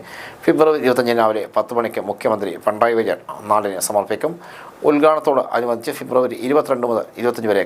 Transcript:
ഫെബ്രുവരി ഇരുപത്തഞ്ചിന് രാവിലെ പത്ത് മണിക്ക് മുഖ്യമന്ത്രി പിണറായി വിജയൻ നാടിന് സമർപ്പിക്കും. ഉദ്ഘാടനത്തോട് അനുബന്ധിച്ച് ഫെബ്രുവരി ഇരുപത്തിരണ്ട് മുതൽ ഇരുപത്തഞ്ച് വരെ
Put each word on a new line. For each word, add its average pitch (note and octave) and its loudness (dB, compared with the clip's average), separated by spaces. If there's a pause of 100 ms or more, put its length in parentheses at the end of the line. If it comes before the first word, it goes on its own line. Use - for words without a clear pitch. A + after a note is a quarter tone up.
(440)
ഫെബ്രുവരി D#3 4
ഇരുപത്തഞ്ചിന് A#2+ 4
രാവിലെ A2 2 (140)
പത്ത് G#2+ -2
മണിക്ക് A2+ -2
മുഖ്യമന്ത്രി G#2 -2 (140)
പിണറായി A2 2
വിജയൻ G2 -2 (300)
നാടിന് G2+ 0
സമർപ്പിക്കും. G#2+ -2 (560)
ഉദ്ഘാടനത്തോട് D3+ 4 (140)
അനുബന്ധിച്ച് A#2+ -2
ഫെബ്രുവരി B2 -2
ഇരുപത്തിരണ്ട് C3 0
മുതൽ A2 0 (160)
ഇരുപത്തഞ്ച് A#2 -2
വരെ G2 2